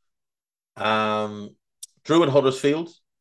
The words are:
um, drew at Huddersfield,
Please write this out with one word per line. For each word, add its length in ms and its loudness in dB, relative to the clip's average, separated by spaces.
um, 800 -4
drew 180 4
at 60 2
Huddersfield, 600 0